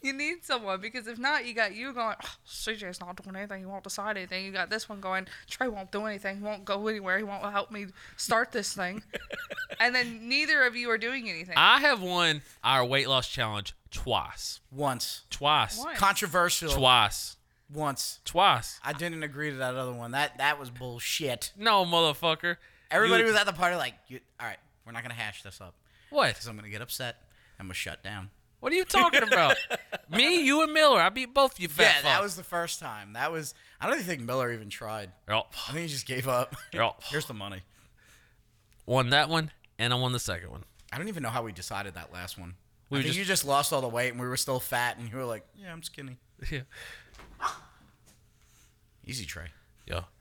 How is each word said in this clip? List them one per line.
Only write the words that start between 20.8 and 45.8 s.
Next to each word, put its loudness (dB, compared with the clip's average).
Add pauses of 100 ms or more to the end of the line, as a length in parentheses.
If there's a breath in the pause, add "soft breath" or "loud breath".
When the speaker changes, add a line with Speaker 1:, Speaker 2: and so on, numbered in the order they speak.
Speaker 2:
No, 4
motherfucker. 2 (340 soft breath)
Speaker 3:
Everybody 6
Speaker 2:
You 4
Speaker 3:
was 4
at 4
the 0
party 2
like, -4 (140)
"You, -14 (220)
all -6
right, -10 (260)
we're -18
not -8
gonna -10
hash -8
this -16
up." -20 (340 soft breath)
Speaker 2:
What? 2
Speaker 3:
'Cause -10
I'm -12
gonna -14
get -8
upset. -8 (380 soft breath)
I'm -12
gonna -10
shut -8
down. -8 (300)
Speaker 2:
What 0
are 2
you 2
talking 4
about? 6 (280)
Speaker 3:
<laughs> -12
Speaker 2:
Me, 4
you, 6
and 0
Miller. 8
I 6
beat -4
both 4
you -4
fat 6
Speaker 3:
Yeah, 2
that 6
Speaker 2:
fucks. 2
Speaker 3:
was -4
the -12
first -4
time. -10
That -2
was, -6 (260 soft breath)
I -4
don't 2
even -4
think -4
Miller 0
even -10
tried. -8 (180)
Speaker 2:
Yep. 2 (220)
Speaker 3:
I -8
think -4
he -6
just -8
gave -4
up. 0 (100)
<laughs> -16
Speaker 2:
Yep. 0
Speaker 3:
"Here's -4
the -12
money." -10 (1200 soft breath)
Speaker 2:
Won 2
that 4
one, 0 (300)
and 2
I 2
won 0
the -2
second -6
one. -14 (300)
Speaker 3:
I -8
don't -6
even -8
know -4
how -4
we -8
decided -10
that -14
last -12
one. -14 (340)
Speaker 2:
We -2
Speaker 3:
I 0
think 0
Speaker 2:
just -2
Speaker 3:
you -4
just 0
lost 2
all 2
the -4
weight, -2
and -8
we -4
were -4
still -2
fat, -2
and -10
you -10
were -6
like, -6 (120)
"Yeah, -16
I'm -16